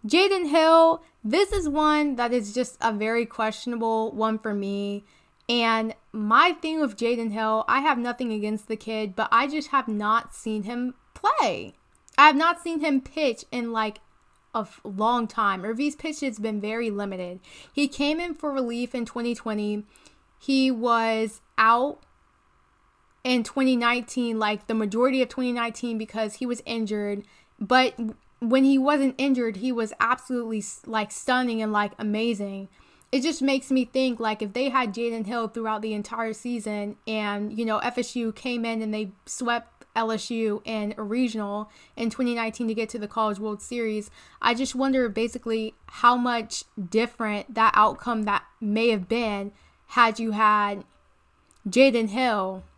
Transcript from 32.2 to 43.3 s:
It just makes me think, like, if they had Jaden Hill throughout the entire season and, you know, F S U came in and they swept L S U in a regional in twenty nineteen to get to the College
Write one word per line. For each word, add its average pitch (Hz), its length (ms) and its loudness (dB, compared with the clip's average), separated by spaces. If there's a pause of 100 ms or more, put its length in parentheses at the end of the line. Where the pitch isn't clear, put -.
It 254 100 2
just 294 200 -2
makes 269 280 0
me 262 140 2
think, 254 340 -2
like, 214 220 -2
if 202 120 -6
they 262 180 0
had 240 240 0
Jaden 233 320 -4
Hill 226 220 -4
throughout 220 340 -6
the 220 120 -4
entire 226 380 -6
season 214 640 -6 (100)
and, 208 520 -4
you 233 80 -2
know, 214 120 0
F 247 200 -4
S 240 180 -6
U 226 160 -2
came 240 320 -4
in 226 180 -2
and 214 120 -4
they 214 180 -4 (140)
swept - 580 -6 (100)
L 226 180 0
S 214 180 -4
U 226 340 -2
in 214 320 -4
a 220 60 -8
regional 214 640 -2 (280)
in 226 120 -2
twenty 240 260 0
nineteen 226 340 -4
to 220 60 -2
get 220 160 -4
to 240 80 -10
the 208 100 -8
College 214 300 0